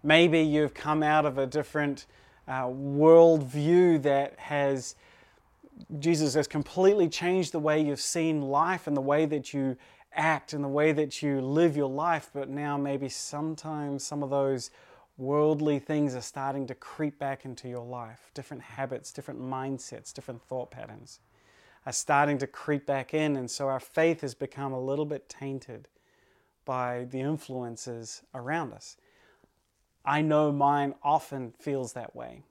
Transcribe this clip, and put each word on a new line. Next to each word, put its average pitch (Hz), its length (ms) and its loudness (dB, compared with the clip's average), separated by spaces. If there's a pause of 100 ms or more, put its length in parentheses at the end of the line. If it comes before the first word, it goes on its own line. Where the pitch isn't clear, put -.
Maybe 160 380 6
you've 151 320 2
come 156 300 -2
out 151 220 4
of 135 120 -2
a 135 80 2
different, 143 600 -4 (420)
uh, 131 200 -4
worldview 151 1400 6
that 139 360 0
has, 139 560 -2 (1040)
Jesus 151 360 2
has 147 120 2
completely 185 640 4
changed 175 420 0
the 165 80 -2
way 151 220 2
you've 143 180 -2
seen 160 420 0
life 151 460 0
and 147 80 0
the 139 60 0
way 147 240 2
that 147 280 -4
you 135 220 -2 (380)
act 156 400 0
and 143 100 -4
the 139 60 -4
way 147 220 4
that 147 300 -2
you 139 200 0
live 147 360 2
your 139 120 0
life, 156 440 -2
but 139 160 -8
now 143 280 -4
maybe 139 300 -4
sometimes 151 960 -8
some 147 200 -6
of 135 60 -6
those 135 420 0 (460)
worldly 147 640 2
things 147 360 0
are 123 60 -6
starting 135 460 -6
to 131 80 -10
creep - 440 -8
back 135 260 -6
into 131 220 -12
your 123 180 -10
life. 120 480 -14
Different 135 300 -12
habits, 127 480 -8
different 131 300 -12
mindsets, 131 720 -8
different 123 280 -14
thought 123 300 -10
patterns 110 480 -18 (680)
are 127 80 -10
starting 147 440 2
to 135 100 -4
creep 143 380 -4
back 135 280 -4
in, 151 240 0
and 123 120 -6
so 139 180 -6
our 135 120 -2
faith 165 420 0
has 131 120 -6
become 135 400 -8
a 127 60 -6
little 139 260 -2
bit 147 240 -8
tainted 135 580 -12 (800)
by 123 460 -4
the 131 100 -6
influences 123 1040 -8 (100)
around 135 400 -6
us. - 240 -20 (1040)
I 147 180 0
know 151 300 4
mine 143 500 2
often 143 500 -2
feels 135 420 -6
that 120 220 -12
way. 120 360 -14